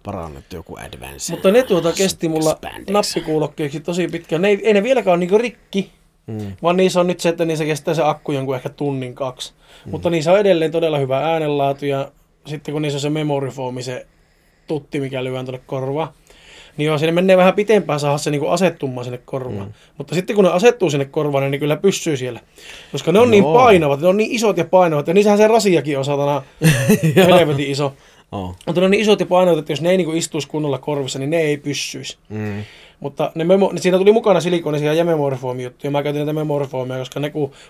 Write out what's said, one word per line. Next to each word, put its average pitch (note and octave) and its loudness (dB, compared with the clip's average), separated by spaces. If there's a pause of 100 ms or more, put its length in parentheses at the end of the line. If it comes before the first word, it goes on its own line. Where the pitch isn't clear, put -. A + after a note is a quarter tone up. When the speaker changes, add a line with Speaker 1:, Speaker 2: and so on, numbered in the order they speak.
Speaker 1:
Parannettu E2 -12
joku - -16
advance. C#2 -14
Speaker 2:
Mutta F#3+ 0
ne B3 4
tuota E3+ 0
kesti F3+ -2
mulla D#3 0
Speaker 1:
Spandex. - -18
Speaker 2:
nappikuulokkeeksi D#3 -4
tosi E3+ -4
pitkään. E3 -6
Ne G3 2
ei, G#3 2
ei G#3+ 4
ne G3+ 2
vieläkään A3+ 2
ole E3+ 2
niinku F#3 2
rikki, G#3 -6 (360)
Speaker 1:
Mm. G#2+ -10 (120)
Speaker 2:
vaan F3 2
niissä F#3 2
on F3 2
nyt F3 -4
se, E3+ 0
että E3+ -2
niissä D#3+ -4
kestää D#3 -4
se D#3 0
akku D3+ -2
jonkun C3+ -4
ehkä B2+ -8
tunnin C3+ -6
kaksi. - -10 (320)
Speaker 1:
Mm. G#2 -14
Speaker 2:
Mutta F#2 -4
niissä E3 0
on G3 6
edelleen E3+ 2
todella D#3+ 0
hyvä C3+ 0 (120)
äänenlaatu D3 -2
ja C3+ -4 (340)
sitten D3+ -12
kun D#3 -4
niissä D3 -4
on C3+ -8
se D3 -4
memory D3 -4
foam, B2+ -8
se B2 -10 (600)
tutti, D3 -6
mikä C3 -6
lyödään C3 -6
tuonne B2+ -12
korvaan, C#3 -6 (680)
niin D3+ -2
joo, D#3 0
sinne D#3+ 0
menee F#3 4
vähän F#3 6
pitempään F#3+ 2
saada D3 0
se D3+ -4
niinku D3 -2
asettumaan E3 -2
sinne B2 -10
korvaan. A#2 -8
Speaker 1:
Mm. G#2+ -16 (240)
Speaker 2:
Mutta D3 -8
sitten G3+ -2
kun G3+ 6
ne E3+ 4
asettuu F3+ 4
sinne C#3 -2
korvaan, C#3+ -2
niin C#3 -2
ne C#3+ -2
kyllä D3 0
pysyy E3+ 0
siellä. B2 -8 (520)
Koska D3 -4
ne F#3+ 6
on A#3+ 6
niin G3+ 8
Speaker 1:
Joo. D3+ 2
Speaker 2:
painavat, F3 6
ne E3+ 2
on F#3+ 4
niin G#3 -2
isot G#3+ 0
ja D#3+ 0
painavat, E3 2
ja E3 0
niissähän G3+ 4
se G#3+ 6
rasiakin F3 2
on, C3+ -2
saatana, C#3+ -2 (180)
Speaker 1:
<laughs> D#3 2
Joo. F#3 6
Speaker 2:
helvetin D3+ 4
iso. C3+ -2 (380)
Speaker 1:
Oo. F#2 -8 (100)
Speaker 2:
Mutta F3 0
ne F#3+ 4
on F#3+ 4
niin G#3 2
isot G#3 4
ja F3 -2
painavat, F3+ 4
että D3+ -6
jos C#3 -6
ne E3+ 0
ei F#3+ 4
niinku E3 -2
istuisi E3 -6
kunnolla D3+ -4
korvissa, C#3 -6
niin C3+ -6
ne E3+ 0
ei D3+ 0
pysyisi. C#3 -10 (120)
Speaker 1:
Mm. G#2+ -8 (360)
Speaker 2:
Mutta D3 -6
ne E3 -4
memo-, F#3+ 4
siinä F3+ 2
tuli G3 6
mukana G#3+ 4
silikonisia D3+ -2
ja E3 2
memory C#3+ 0
foam B2+ -8
juttuja. B2 -8
Mä C#3+ 0
käytin D3 -4
näitä D3 -4
memory D3+ -2
foamia, C3 -6
koska C3 -8
ne D3 -4
kun D3 -6 (180)